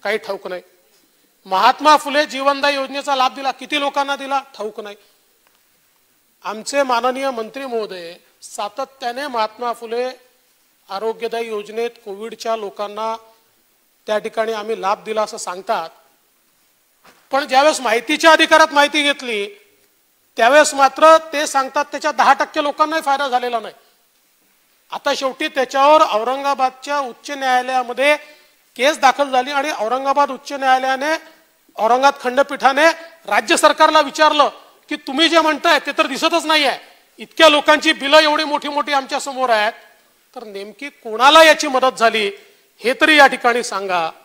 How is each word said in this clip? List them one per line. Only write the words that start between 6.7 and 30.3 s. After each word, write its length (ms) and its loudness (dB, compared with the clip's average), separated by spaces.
माननीय 460 -2
मंत्री 360 -10
महोदय 480 -8
सातत्याने 840 -10
महात्मा 460 -4
फुले 360 -6
आरोग्यदायी 580 -6
योजनेत 440 -8
कोविडच्या 520 -8
लोकांना 580 -8
त्या 120 -2
ठिकाणी 360 -4
आम्ही 260 -8
लाभ 240 -2
दिला 180 -4
असं 160 -6
सांगतात, 500 -6
पण 140 -2
ज्यावेळेस 340 2
माहितीच्या 520 2
अधिकारात 420 4
माहिती 280 2
घेतली 440 -4
त्यावेळेस 380 4
मात्र 420 6
ते 140 -4
सांगतात 380 -2
त्याच्या 280 -6
दहा 220 4
टक्के 280 -4
लोकांनाही 400 -2
फायदा 260 -2
झालेला 320 -4
नाही. 140 -14
आता 220 -4
शेवटी 340 -6
त्याच्यावर 560 4
औरंगाबादच्या 960 -4
उच्च 300 -10
न्यायालयामध्ये 880 0
केस 220 0
दाखल 320 2
झाली 220 -2
आणि 240 -2
औरंगाबाद 540 0